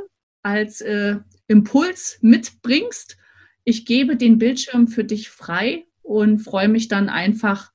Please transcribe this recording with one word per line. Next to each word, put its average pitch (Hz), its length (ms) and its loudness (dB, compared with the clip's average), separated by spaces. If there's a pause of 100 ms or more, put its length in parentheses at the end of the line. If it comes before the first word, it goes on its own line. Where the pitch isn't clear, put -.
(420)
als, 214 400 -4
äh, 208 360 -4 (300)
Impuls 269 760 2
mitbringst. 247 960 0 (480)
Ich 226 200 -2
gebe 254 320 0
den 226 220 4
Bildschirm 240 480 0
für 226 160 -4
dich 208 260 -8
frei 226 560 -6 (160)
und 214 380 0
freue 202 300 -2
mich 226 180 0
dann 202 200 -2
einfach 202 680 -2